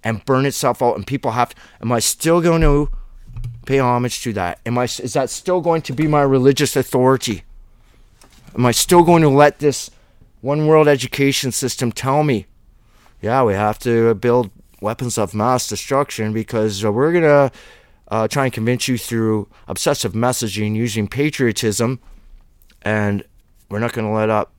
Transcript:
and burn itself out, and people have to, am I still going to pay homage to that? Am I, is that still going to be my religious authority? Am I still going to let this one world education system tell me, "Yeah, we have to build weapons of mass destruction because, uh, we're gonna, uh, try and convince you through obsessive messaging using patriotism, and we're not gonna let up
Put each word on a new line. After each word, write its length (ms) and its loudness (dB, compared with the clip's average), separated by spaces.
and 220 -6
burn 200 2
itself 380 -2
out, 140 2
and 100 -10
people 260 -6
have 180 -2
to, 60 -20
am 120 -2
I 80 0
still 400 0
going 220 2
to 280 4
pay 140 0
homage 440 0
to 100 -6
that? 340 -4
Am 100 -2
I, 80 0
is 280 -8
that 180 -2
still 300 -2
going 220 0
to 100 -10
be 160 0
my 140 2
religious 520 4
authority? 720 0
Am 100 2
I 60 2
still 320 6
going 180 6
to 60 6
let 320 6
this 300 -2
one 260 -2
world 220 6
education 640 0
system 400 -4
tell 320 -2
me, 220 -2
"Yeah, 240 0
we 100 2
have 260 -2
to 340 2
build 360 0
weapons 360 -6
of 160 -4
mass 360 0
destruction 640 -4
because, 520 -4
uh, 80 0
we're 200 0
gonna, 380 4
uh, 180 -2
try 160 -2
and 80 -2
convince 340 -2
you 100 0
through 520 -2
obsessive 460 -4
messaging 640 -2
using 320 -4
patriotism, 920 -2
and 440 -2
we're 120 -6
not 120 -4
gonna 200 -4
let 180 0
up 280 -2